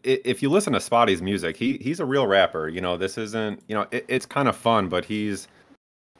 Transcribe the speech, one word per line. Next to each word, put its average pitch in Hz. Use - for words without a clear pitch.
i-, 131
if 123
you 139
listen 175
to 98
Spotty's 110
music, 90
he, 131
he's 147
a 170
real 131
rapper. 87
You 87
know, 90
this 92
isn't, 107
you 107
know, 101
it, 120
it's 127
kind 139
of 110
fun, 107
but 90
he's, 104